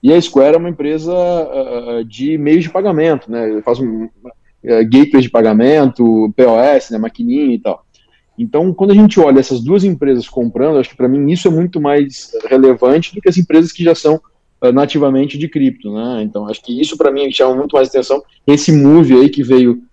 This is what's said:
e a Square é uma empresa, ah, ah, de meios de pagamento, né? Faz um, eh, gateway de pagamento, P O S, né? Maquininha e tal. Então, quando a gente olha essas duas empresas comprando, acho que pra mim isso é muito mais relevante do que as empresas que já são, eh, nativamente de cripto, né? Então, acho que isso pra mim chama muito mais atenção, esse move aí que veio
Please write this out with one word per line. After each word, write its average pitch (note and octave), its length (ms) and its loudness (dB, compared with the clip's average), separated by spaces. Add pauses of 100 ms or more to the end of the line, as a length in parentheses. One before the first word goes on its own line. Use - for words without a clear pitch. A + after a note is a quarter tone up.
e C3+ 120 2
a F3 80 4
Square C#3+ 340 2
é E3 40 2
uma E3+ 120 -4
empresa, D#3 420 -6
ah, C3 840 -6
ah, A#2 80 -8
de C3+ 320 -6
meios D3+ 240 0
de D#3+ 80 -8
pagamento, E3 580 -2
né? A2 360 -6
Faz A#2+ 160 -4
um, A2+ 280 -8 (540)
eh, A2+ 220 0
gateway C3+ 360 4
de B2 80 -2
pagamento, A2+ 1080 2
P B2+ 100 4
O A2+ 100 2
S, C3 360 0
né? A2 80 -6
Maquininha A#2+ 520 -4
e A#2 60 -4
tal. F#2 260 -8 (540)
Então, D3+ 340 -2
quando G3 200 0
a - 20 4
gente G#3 240 4
olha C#3 220 4
essas C3 200 -4
duas F3 220 0
empresas C#3 460 -2
comprando, C3 500 -2
acho B2+ 120 -4
que - 60 -20
pra B2 120 -2
mim C#3+ 240 0
isso F3+ 160 -2
é - 20 4
muito E3+ 300 -2
mais C#3+ 500 -4 (180)
relevante C3+ 640 2
do G3 80 -12
que - 80 0
as E3+ 80 0
empresas E3 360 0
que F3 100 -10
já E3 140 2
são, D#3+ 240 -2 (420)
eh, B2+ 80 4
nativamente C#3+ 680 -2
de D3+ 120 -8
cripto, C3 440 -4
né? A#2 300 -8
Então, G#2 240 -8
acho G#2+ 160 -10
que B2 180 -10
isso D3+ 160 -6
pra D3 140 2
mim C#3 220 -4
chama C3 240 0
muito C#3+ 180 -6
mais C3 140 2
atenção, C3+ 340 -2 (240)
esse D3 240 2
move D3 440 6
aí C3 140 6
que C#3+ 140 -2
veio A#2+ 400 2 (100)